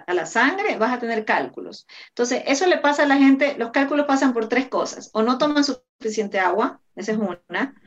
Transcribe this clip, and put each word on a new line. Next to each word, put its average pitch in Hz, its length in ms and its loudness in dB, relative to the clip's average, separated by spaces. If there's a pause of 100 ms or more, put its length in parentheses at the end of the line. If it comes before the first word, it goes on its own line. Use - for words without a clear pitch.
a 180 80 -2
la 165 120 -2
sangre, 311 520 0
vas 226 140 0
a 240 80 -4
tener 226 240 -4
cálculos. - 640 -6 (240)
Entonces, 240 360 -2
eso 277 220 0
le 320 100 4
pasa 294 240 0
a 285 40 4
la 277 100 4
gente, 269 420 4
los 233 140 -4
cálculos 285 340 0
pasan 269 260 2
por 226 160 -2
tres 262 200 0
cosas. - 440 -6
O 220 100 0
no 247 160 2
toman 294 260 2
suficiente 220 720 -4
agua, 190 420 0 (140)
esa 208 180 -6
es 214 60 -2
una, 208 560 -6 (120)